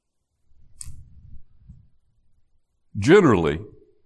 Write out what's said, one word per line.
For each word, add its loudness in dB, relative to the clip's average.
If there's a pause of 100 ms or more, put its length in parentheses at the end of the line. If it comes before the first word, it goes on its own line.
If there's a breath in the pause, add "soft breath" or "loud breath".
(3000)
Generally, 2 (460)